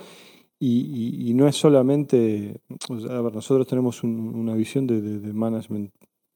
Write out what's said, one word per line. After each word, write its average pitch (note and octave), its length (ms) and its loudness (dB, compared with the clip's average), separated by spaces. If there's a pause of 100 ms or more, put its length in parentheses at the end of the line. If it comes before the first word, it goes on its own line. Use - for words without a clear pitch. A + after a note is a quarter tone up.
(580)
Y, B2 680 0
y, A#2+ 60 -2
y A#2 40 2
no C3+ 140 6
es C#3 80 0
solamente, B2+ 1040 2 (280)
o B2 120 -8
sea, A#2+ 160 -8
a A#2+ 40 -4
ver, A#2 140 -2
nosotros C3 320 2
tenemos B2+ 380 -2
un, A2+ 300 -4
una A2+ 200 -4
visión A#2+ 320 0
de, A2+ 160 2
de, G#2+ 180 -6
de G#2+ 120 -8
management G#2+ 600 -4 (440)